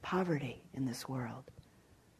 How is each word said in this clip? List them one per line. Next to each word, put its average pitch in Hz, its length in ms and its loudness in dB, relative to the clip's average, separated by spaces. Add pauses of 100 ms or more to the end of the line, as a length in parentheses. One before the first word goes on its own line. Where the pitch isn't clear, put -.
poverty 156 640 2 (100)
in 131 120 0
this 117 240 -2
world, 127 340 -2 (760)